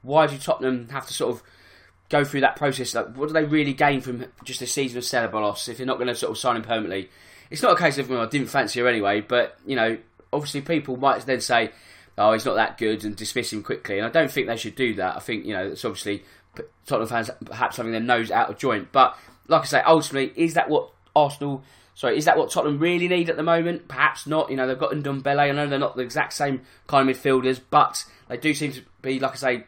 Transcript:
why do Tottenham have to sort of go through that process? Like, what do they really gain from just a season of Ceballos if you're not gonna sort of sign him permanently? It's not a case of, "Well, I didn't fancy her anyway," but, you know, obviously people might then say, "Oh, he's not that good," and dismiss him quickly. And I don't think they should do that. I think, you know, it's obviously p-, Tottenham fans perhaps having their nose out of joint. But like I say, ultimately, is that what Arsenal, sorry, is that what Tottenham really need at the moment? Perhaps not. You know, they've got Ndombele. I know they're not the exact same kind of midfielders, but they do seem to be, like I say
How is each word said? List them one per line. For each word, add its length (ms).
why 240
do 100
Tottenham 520
have 180
to 80
sort 220
of 60
go 140
through 160
that 160
process? 360
Like, 240
what 120
do 40
they 120
really 280
gain 280
from 260
just 180
a 60
season 320
of 60
Ceballos 640
if 100
you're 80
not 120
gonna 160
sort 180
of 60
sign 180
him 60
permanently? 460
It's 120
not 100
a 80
case 180
of, 120
"Well, 100
I 60
didn't 220
fancy 320
her 80
anyway," 320
but, 440
you 120
know, 200
obviously 280
people 360
might 280
then 160
say, 300
"Oh, 140
he's 120
not 120
that 220
good," 260
and 100
dismiss 380
him 100
quickly. 360
And 80
I 40
don't 200
think 180
they 80
should 180
do 200
that. 220
I 40
think, 260
you 80
know, 140
it's 160
obviously 400
p-, 80
Tottenham 240
fans 220
perhaps 320
having 160
their 80
nose 320
out 180
of 80
joint. 320
But 260
like 160
I 40
say, 200
ultimately, 460
is 120
that 140
what 220
Arsenal, 460
sorry, 240
is 60
that 120
what 140
Tottenham 300
really 260
need 240
at 60
the 60
moment? 440
Perhaps 400
not. 240
You 60
know, 100
they've 100
got 160
Ndombele. 560
I 40
know 160
they're 100
not 180
the 60
exact 300
same 300
kind 200
of 80
midfielders, 440
but 340
they 80
do 160
seem 200
to 100
be, 200
like 120
I 40
say 320